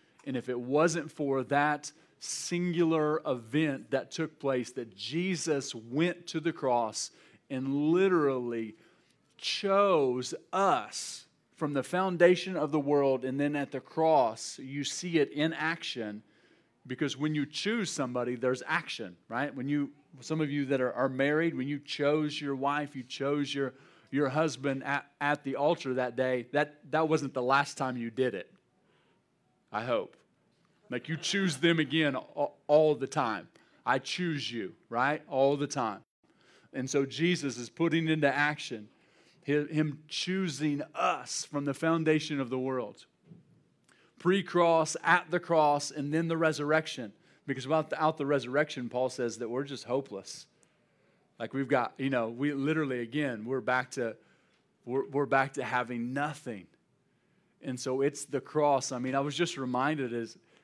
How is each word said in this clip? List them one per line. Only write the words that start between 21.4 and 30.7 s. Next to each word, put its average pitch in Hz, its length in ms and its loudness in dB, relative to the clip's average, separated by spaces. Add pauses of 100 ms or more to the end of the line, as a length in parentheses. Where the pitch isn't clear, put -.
when 131 100 -4
you 143 120 -4
chose 147 600 0
your 143 160 -4
wife, 139 400 -2
you 127 100 -10
chose 143 500 -2
your, 135 180 -2 (380)
your 139 180 2
husband 135 560 0
at, 139 220 -4 (160)
at 147 220 0
the 135 120 -4
altar 143 380 2
that 127 200 -2
day, 127 380 0
that, 147 280 0 (100)
that 156 180 2
wasn't 143 240 2
the 135 100 -4
last 135 360 2
time 127 180 -2
you 117 140 -4
did 120 240 0
it, 90 180 -10 (1200)
I 107 100 -2
hope. 117 360 -2 (720)